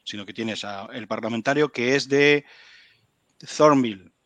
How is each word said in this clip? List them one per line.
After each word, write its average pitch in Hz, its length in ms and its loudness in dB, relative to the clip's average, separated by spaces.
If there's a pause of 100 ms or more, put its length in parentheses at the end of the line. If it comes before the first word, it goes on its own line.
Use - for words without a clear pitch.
sino 104 200 -12
que 104 80 -16
tienes 113 300 -8
a 101 300 -12
el 113 140 -14
parlamentario 117 640 -2
que 123 240 0
es 131 120 -2
de 143 380 2 (1120)
Thornville, 123 540 4 (140)